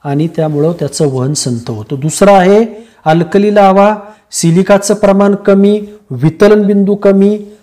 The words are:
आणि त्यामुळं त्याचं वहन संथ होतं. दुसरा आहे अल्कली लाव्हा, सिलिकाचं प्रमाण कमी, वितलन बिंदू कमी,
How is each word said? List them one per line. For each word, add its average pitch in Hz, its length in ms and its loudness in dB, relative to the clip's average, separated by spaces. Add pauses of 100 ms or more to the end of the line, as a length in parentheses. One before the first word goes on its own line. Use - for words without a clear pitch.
आणि 147 240 -4
त्यामुळं 156 440 -2
त्याचं 151 360 -4
वहन 131 260 -4
संथ 120 380 -6
होतं. 110 280 -10
दुसरा 160 320 0
आहे 202 340 4 (400)
अल्कली 170 500 0
लाव्हा, 196 400 4 (360)
सिलिकाचं 190 640 0
प्रमाण 202 420 2
कमी, 202 500 0 (240)
वितलन 202 540 2
बिंदू 202 320 0
कमी, 202 500 0 (180)